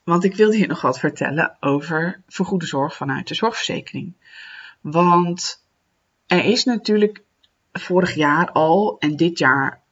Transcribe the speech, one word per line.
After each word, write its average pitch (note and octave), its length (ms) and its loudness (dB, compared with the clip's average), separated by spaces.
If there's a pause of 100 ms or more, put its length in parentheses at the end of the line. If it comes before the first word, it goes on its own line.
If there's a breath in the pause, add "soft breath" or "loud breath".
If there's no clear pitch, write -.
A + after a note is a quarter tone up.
Want F3 200 2
ik F#3+ 120 0
wilde G#3+ 200 4
hier G3+ 120 2
nog - 140 -6
wat - 180 -2
vertellen C#3+ 600 -2
over D#3+ 680 -2
vergoede F3+ 380 -4
zorg C#3 300 -4
vanuit C#3 320 -6
de - 80 -8
zorgverzekering. - 800 -6 (680 loud breath)
Want F3 840 0 (680)
er F3 160 2
is A3+ 180 2
natuurlijk G#3+ 600 0 (480)
vorig F3+ 440 0
jaar D3+ 360 2
al E3 480 2
en D3+ 160 0
dit E3+ 220 2
jaar C3+ 440 2 (100)